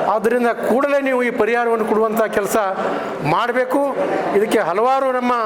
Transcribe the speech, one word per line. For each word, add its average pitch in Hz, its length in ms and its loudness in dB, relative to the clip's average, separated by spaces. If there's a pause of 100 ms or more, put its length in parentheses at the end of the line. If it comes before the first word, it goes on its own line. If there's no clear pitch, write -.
(140)
ಆದ್ದರಿಂದ 240 320 0
ಕೂಡಲೇ 262 540 0
ನೀವು 262 220 0
ಈ 240 80 0
ಪರಿಹಾರವನ್ನು 233 540 0
ಕೊಡುವಂಥ 220 380 0
ಕೆಲಸ 208 340 -2 (680)
ಮಾಡಬೇಕು. 247 720 0 (400)
ಇದಕ್ಕೆ 214 220 2
ಹಲವಾರು 247 540 2
ನಮ್ಮ 247 200 0 (140)